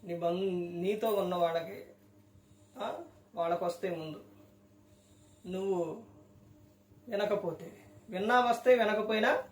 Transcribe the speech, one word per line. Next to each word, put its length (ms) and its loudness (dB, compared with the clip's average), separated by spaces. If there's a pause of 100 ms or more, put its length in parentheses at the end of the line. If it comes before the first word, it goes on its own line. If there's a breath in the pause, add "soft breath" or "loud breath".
నీ 160 -6
బం-, 600 -2
నీతో 260 0
ఉన్న 280 0
వాళ్ళకి, 500 -2 (920)
ఆ, 160 -6 (420)
వాళ్ళకి 280 0
వస్తాయి 320 -2
ముందు. 280 -10 (1200)
నువ్వు 560 -2 (1040)
వినకపోతే, 640 -2 (380)
విన్నా 300 2
వస్తాయి, 380 6
వినకపోయినా 760 2